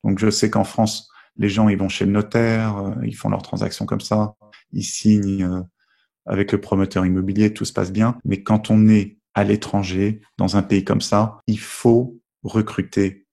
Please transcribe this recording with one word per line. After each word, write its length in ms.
Donc, 120
je 100
sais 220
qu'en 140
France, 440
les 100
gens, 220
ils 80
vont 100
chez 160
le 80
notaire, 640
euh, 160
ils 120
font 140
leurs 100
transactions 460
comme 160
ça, 320
ils 100
signent, 600
euh, 180
avec 260
le 80
promoteur 460
immobilier, 480
tout 100
se 80
passe 180
bien. 360
Mais 160
quand 280
on 160
est 300
à 120
l'étranger, 760
dans 220
un 40
pays 220
comme 160
ça, 460
il 120
faut 600
recruter 920